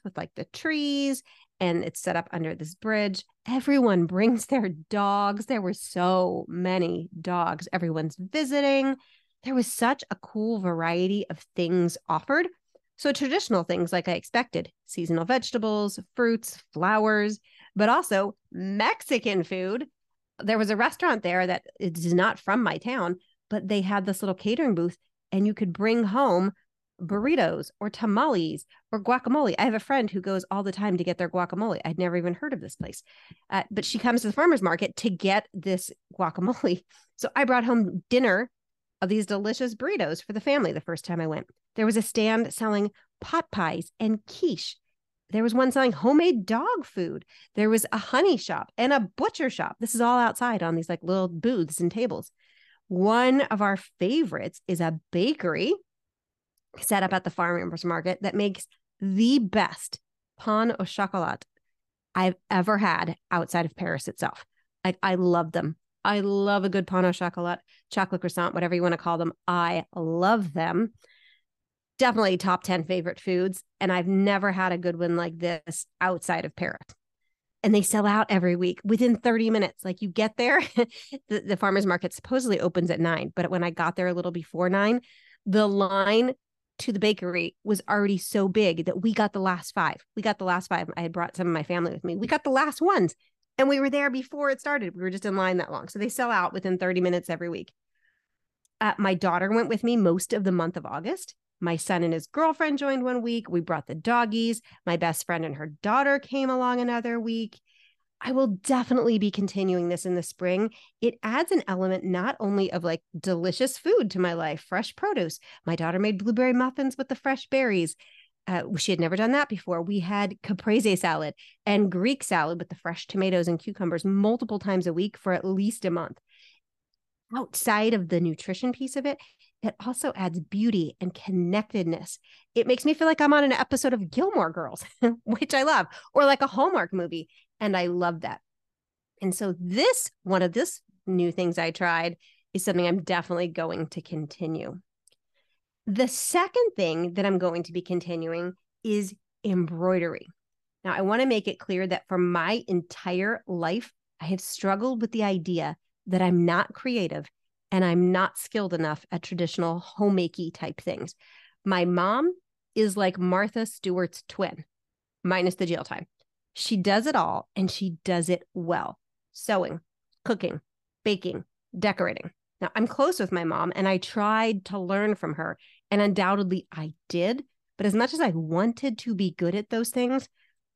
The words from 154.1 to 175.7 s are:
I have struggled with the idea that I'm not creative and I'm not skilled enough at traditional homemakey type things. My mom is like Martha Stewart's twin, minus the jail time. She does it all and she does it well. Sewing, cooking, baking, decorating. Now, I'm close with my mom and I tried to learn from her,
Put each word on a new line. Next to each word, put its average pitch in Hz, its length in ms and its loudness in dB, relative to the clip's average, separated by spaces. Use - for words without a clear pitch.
I 160 60 -12
have 180 140 -2
struggled 214 600 -2
with 226 120 -4
the 214 120 -2
idea 165 520 -2
that 185 160 2
I'm 175 220 6
not 170 300 2
creative 165 560 -4
and 185 140 4
I'm 180 280 4
not 185 260 2
skilled 196 360 -4
enough 156 360 -2
at 170 120 -4
traditional 170 640 -2
homemakey 180 540 2
type - 280 -10
things. - 340 -8
My 180 200 2
mom 196 480 2
is 208 220 2
like 190 220 2
Martha 196 480 0
Stewart's 180 640 -4
twin, - 360 -6
minus 180 320 2
the 190 100 -2
jail 170 180 -2
time. - 220 -10
She - 220 -2
does 202 300 2
it 302 100 0
all - 380 0
and 190 160 0
she 180 340 -6
does 175 240 0
it 180 160 0
well. 170 440 -4
Sewing, 185 480 -2
cooking, 175 360 -4
baking, 190 400 -2
decorating. 185 520 -2
Now, 175 140 -4
I'm 220 120 2
close 320 340 0
with 185 120 -2
my 175 120 -2
mom 165 320 -2
and 190 100 0
I 190 120 2
tried 214 680 0
to 196 120 -8
learn 196 360 0
from 165 200 -6
her, 165 240 -6